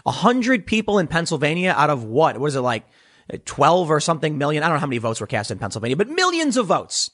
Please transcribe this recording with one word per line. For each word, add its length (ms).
A 60
hundred 560
people 320
in 80
Pennsylvania 680
out 140
of 160
what? 320
What 120
is 80
it, 40
like, 240
twelve 440
or 100
something 360
million? 260
I 40
don't 100
know 40
how 60
many 120
votes 240
were 40
cast 240
in 80
Pennsylvania, 380
but 140
millions 480
of 80
votes. 480